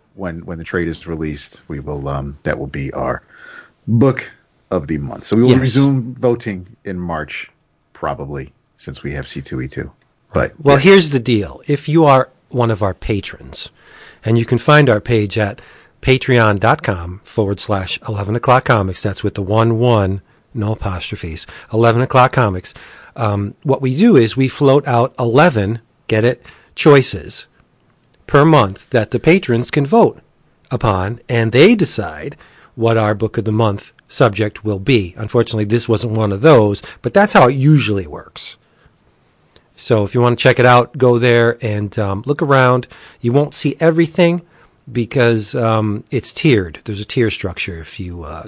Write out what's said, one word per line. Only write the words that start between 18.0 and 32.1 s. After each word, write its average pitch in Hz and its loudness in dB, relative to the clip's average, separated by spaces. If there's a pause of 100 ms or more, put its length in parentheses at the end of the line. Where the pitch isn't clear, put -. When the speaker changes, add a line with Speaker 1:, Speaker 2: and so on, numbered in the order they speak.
Speaker 2:
eleven 104 -6
o'clock 127 2
comics. 98 0
That's 101 -6
with 104 -4
the 101 -6
one 110 0
one, 101 2 (340)
no 104 -4
apostrophes, 92 -8 (240)
eleven 113 2
O'Clock 127 2
Comics. 98 -2 (440)
Um, 101 -4 (100)
what 139 0
we 127 -2
do 208 6
is 113 4
we 131 2
float 139 2
out 123 0
eleven, 117 2 (260)
get 110 0
it, 123 -2 (300)
choices - 2 (800)
per 143 4
month 123 2
that 113 0
the 123 -2
patrons 143 0
can 147 0
vote 175 2 (500)
upon, 107 -2 (100)
and 117 0
they 170 6
decide 87 -4 (400)